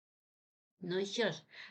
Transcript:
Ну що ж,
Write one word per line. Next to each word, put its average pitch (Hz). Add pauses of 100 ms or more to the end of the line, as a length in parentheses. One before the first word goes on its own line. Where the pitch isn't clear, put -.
(800)
Ну 180
що 202
ж, - (280)